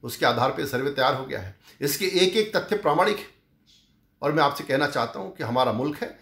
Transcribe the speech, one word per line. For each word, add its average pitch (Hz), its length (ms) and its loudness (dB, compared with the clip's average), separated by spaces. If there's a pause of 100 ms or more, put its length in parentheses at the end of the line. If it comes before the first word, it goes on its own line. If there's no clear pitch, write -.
उसके 120 220 -2
आधार 123 260 2
पर 151 140 -4
सर्वे 135 240 -2
तैयार 135 260 2
हो 131 100 -6
गया - 140 -6
है। 95 200 -14 (220)
इसके 143 240 -2
एक 185 320 2
एक 214 180 2
तथ्य 208 200 -2
प्रामाणिक 190 420 2
है - 80 -12 (960)
और 143 100 0
मैं 156 120 4
आपसे 139 200 2
कहना 143 240 0
चाहता 123 320 -2
हूँ 95 160 -10
कि - 80 -8
हमारा 120 280 2
मुल्क 139 260 -2
है, - 240 -10